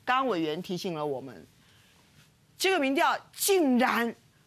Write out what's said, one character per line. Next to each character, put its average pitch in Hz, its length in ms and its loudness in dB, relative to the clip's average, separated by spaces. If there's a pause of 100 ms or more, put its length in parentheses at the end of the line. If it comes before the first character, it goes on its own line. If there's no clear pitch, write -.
刚 247 140 0
刚 269 100 0
委 185 140 0
员 160 200 -2
提 180 140 -8
醒 175 180 -6
了 151 120 -4
我 135 160 -4
们， 117 260 -18 (1120)
这 370 120 0
个 370 80 4
民 269 160 2
调 277 240 2 (160)
竟 311 460 2
然 233 340 0 (340)